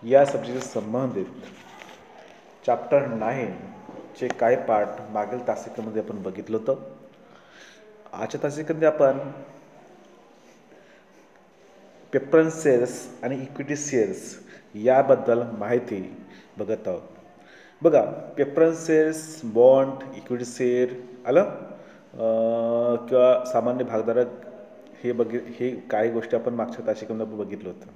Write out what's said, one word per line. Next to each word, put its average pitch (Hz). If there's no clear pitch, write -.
या 135
सब्जेक्टशी 123
संबंधित 110
चॅप्टर 131
नाईन 113
चे 127
काही 120
पार्ट 104
मागील 107
तासिकेमध्ये 110
आपण 104
बघितलं 98
होतं. 135
आजच्या -
तासिकेमध्ये 156
आपण 135
प्रेफरन्स 160
शेअर्स 123
आणि 131
equity 139
shares 107
याबद्दल 123
mahiti 107
bagat 107
आहोत. 90
बघा, 147
प्रेफरन्स 160
शेअर्स, 156
बॉन्ड, 131
इक्विटी 123
शेअर 123
आलं, 143
अं, 117
किंवा 127
सामान्य 123
भागधारक, 113
हे 123
बघि-, 120
हे 123
काही 113
गोष्टी 117
आपण 117
मागच्या 120
तासिकेमध्ये 110
आपण 107
बघितलं 95
होतं. -